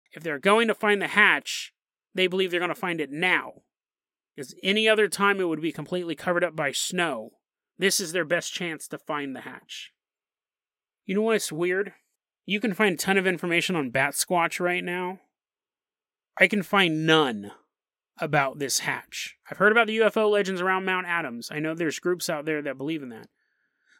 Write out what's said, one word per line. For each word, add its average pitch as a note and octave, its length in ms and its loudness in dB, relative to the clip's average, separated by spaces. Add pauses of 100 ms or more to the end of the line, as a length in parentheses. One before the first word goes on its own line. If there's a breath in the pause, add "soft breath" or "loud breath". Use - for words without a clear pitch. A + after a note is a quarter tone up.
(120)
If - 100 -20
they're D#3 160 -4
going G#3+ 300 6
to G#3 80 2
find G#3 260 2
the E3 60 -2
hatch, F3+ 680 2 (400)
they F#3 140 2
believe F#3 240 0
they're F3 80 2
gonna E3+ 160 -2
find E3+ 260 -4
it C3+ 100 -6
now. D3+ 520 -2 (720)
'Cause C#3 260 -12
any G#3 260 2
other G#3+ 200 6
time G3 320 2
it F#3 80 0
would D#3 140 -2
be D#3+ 100 -2
completely E3+ 420 -6
covered F3 300 0
up E3 120 0
by D3+ 160 -2
snow. C#3 680 -4 (420)
This F#3 200 2
is F3+ 120 -6
their F3 140 -2
best E3 280 -2
chance E3+ 360 -6
to D3 100 -10
find C#3+ 360 -6
the A#2+ 60 -12
hatch. - 500 -16 (1120)
You F#3+ 120 -4
know G#3 80 2
what's A3 280 0
weird? F3+ 440 -2 (500)
You G3 140 -2
can G3+ 160 -2
find G#3 180 4
a D3 40 -8
ton F#3+ 200 2
of F#3+ 80 2
information F3 500 0
on C#3+ 140 -2
Bat C3+ 240 0
Squatch E3+ 460 0
right F3+ 240 -2
now. F3+ 380 -6 (1160)
I F#3+ 100 6
can G#3 140 0
find E3 460 2
none B2 460 4 (640)
about D3 400 0
this C3+ 200 -2
hatch. - 600 -8 (100)
I've - 80 -12
heard G#3+ 140 6
about A3+ 160 4
the A3 60 -2
U A3 100 4
F G#3 120 2
O G#3+ 140 4
legends F#3+ 320 2
around F#3+ 240 0
Mount F#3 220 0
Adams. D3+ 420 -4
I D3+ 80 -8
know D#3+ 160 -2
there's E3 240 -2
groups F3 320 -2
out D3 160 -4
there D3+ 160 -2
that C#3 160 -6
believe D3 240 -6
in C3 80 -12
that. A2 200 -16 (720)